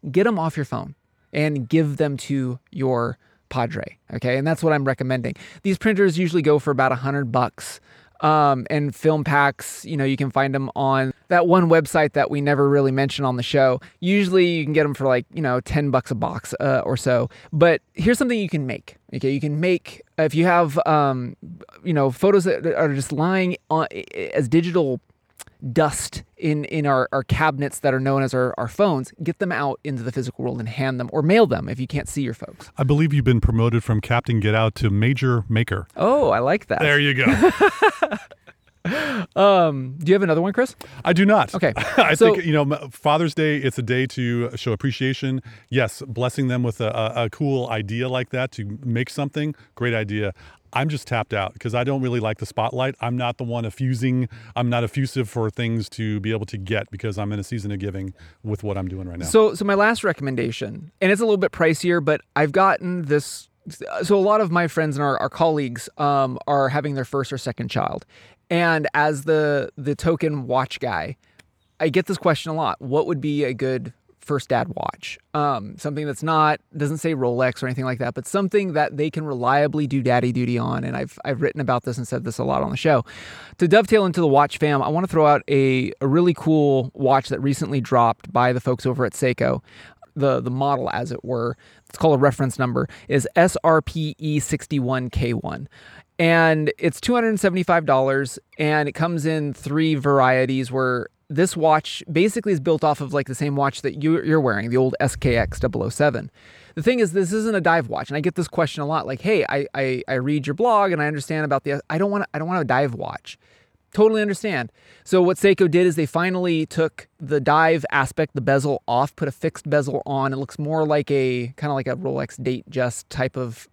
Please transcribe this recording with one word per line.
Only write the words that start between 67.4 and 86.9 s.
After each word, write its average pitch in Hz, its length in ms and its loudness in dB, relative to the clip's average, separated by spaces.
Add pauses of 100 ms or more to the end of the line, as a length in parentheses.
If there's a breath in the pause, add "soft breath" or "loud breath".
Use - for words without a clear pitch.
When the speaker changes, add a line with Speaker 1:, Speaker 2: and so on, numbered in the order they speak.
Speaker 1:
child. - 360 -4 (460 soft breath)
And 165 440 2
as 147 300 0
the, 151 520 0
the 143 160 -4
token 151 540 -2
watch 127 320 -2
guy, 104 380 -4 (640 soft breath)
I 160 100 2
get 180 180 0
this 190 100 -4
question 165 320 0
a 156 60 -6
lot. 147 260 -2
What 139 240 0
would 151 160 -4
be 147 220 -2
a 127 100 -2
good 127 400 -4 (280)
first - 280 -4
dad 127 200 0
watch? - 500 -8 (160)
Um, 123 420 -2
something 147 300 -6
that's 143 160 -6
not, 156 360 2 (160)
doesn't 147 220 -2
say 165 160 -2
Rolex 123 480 0
or 131 60 -4
anything 127 180 -4
like 127 140 -4
that, 123 160 -4
but 127 100 -8
something 196 480 0
that 147 240 -2
they 151 140 -2
can 156 120 -6
reliably 143 640 0
do 139 160 -2
daddy 123 300 2
duty 120 260 0
on. 123 260 -4
And 127 140 -6
I've, - 260 -8
I've 135 200 -4
written - 180 -2
about 123 220 0
this 127 160 -6
and 120 80 -8
said 123 160 -4
this 117 160 -8
a 123 40 -2
lot 135 200 0
on - 80 -4
the 131 60 -6
show. 139 280 2 (540 loud breath)
To 180 80 2
dovetail 208 400 4
into 170 120 -2
the 165 80 2
watch 143 300 4
fam, 147 240 2
I - 60 0
wanna 170 180 0
throw 160 220 2
out 147 200 4
a, 135 540 2
a 135 60 0
really 170 260 4
cool 143 640 2